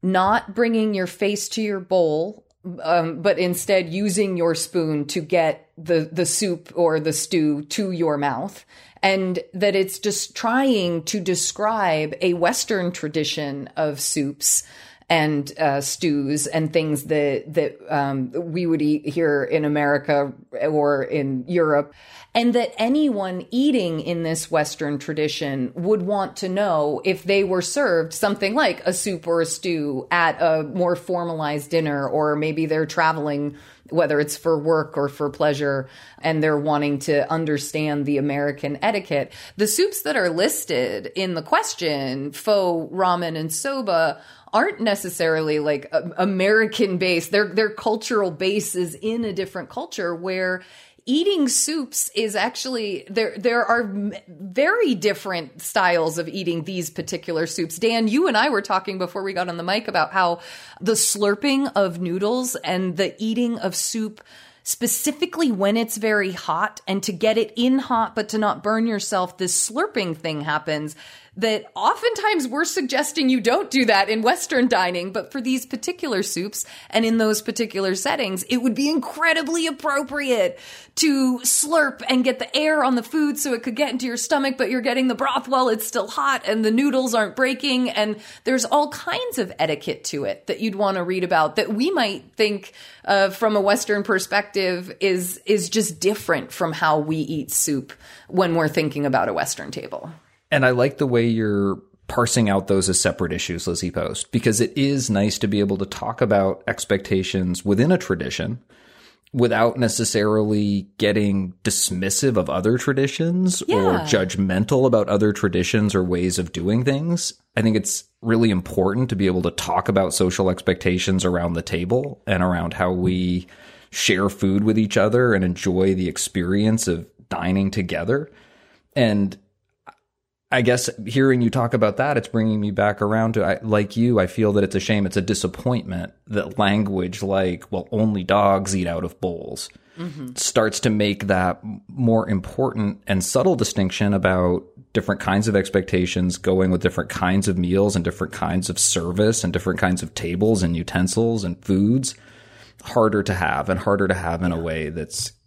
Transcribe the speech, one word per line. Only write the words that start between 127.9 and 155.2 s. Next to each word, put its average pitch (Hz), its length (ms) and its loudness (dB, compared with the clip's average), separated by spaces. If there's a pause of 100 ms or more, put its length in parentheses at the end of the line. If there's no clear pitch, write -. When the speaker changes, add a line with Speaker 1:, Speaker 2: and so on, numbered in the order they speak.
Speaker 2:
And 104 440 2 (1160)
I 131 80 2
guess 123 300 2 (160)
hearing 131 340 4
you 117 80 4
talk 120 240 0
about 107 240 2
that, 139 220 0
it's 113 100 -4
bringing 110 320 2
me 104 120 -2
back 101 280 2
around 110 340 2
to, 107 100 2
I, 92 180 0
like 107 340 2
you, 117 240 4
I 92 60 4
feel 104 260 2
that 101 120 4
it's 95 100 -2
a 98 60 2
shame. 104 260 2
It's 87 100 -2
a 98 60 2
disappointment 95 920 -2 (140)
that 104 320 -4
language 98 640 0
like, 95 500 -2
"Well, 92 180 -6
only 107 320 0
dogs 98 540 4
eat 90 100 0
out 85 160 -2
of 87 160 -8
bowls," - 520 -6 (280)
Speaker 1:
Mm-hmm. 143 380 -12
Speaker 2:
starts - 440 0
to 117 100 2
make 104 380 2
that 92 360 2
m-, 104 240 -10
more 113 400 2
important 104 800 -2
and 95 180 0
subtle 131 320 2
distinction 104 560 0
about 90 520 2 (280)
different - 300 0
kinds 104 260 2
of 101 80 2
expectations 92 800 0
going 92 340 2
with 87 120 2
different 87 260 -2
kinds 95 400 0
of 92 80 0
meals 95 400 2
and 85 80 0
different - 300 -4
kinds 87 340 -2
of 82 100 -6
service 92 640 0
and 90 100 0
different 95 260 -2
kinds 90 220 0
of - 120 -12
tables 95 480 2
and 85 140 0
utensils 98 680 0
and 87 200 -6
foods 107 500 2 (680)
harder 107 400 2
to 101 100 -2
have 85 380 -2
and 92 100 0
harder 101 260 2
to 92 80 0
have 85 280 -4
in 87 100 0
a 82 60 -4
way 80 320 -4
that's - 420 -8 (140)